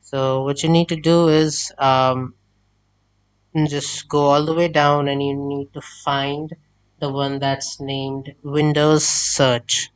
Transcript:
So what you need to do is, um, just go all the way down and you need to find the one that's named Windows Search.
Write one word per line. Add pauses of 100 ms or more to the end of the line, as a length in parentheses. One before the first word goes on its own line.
So
what
you
need
to
do
is,
um, (1300)
just
go
all
the
way
down
and
you
need
to
find (460)
the
one
that's
named (120)
Windows
Search.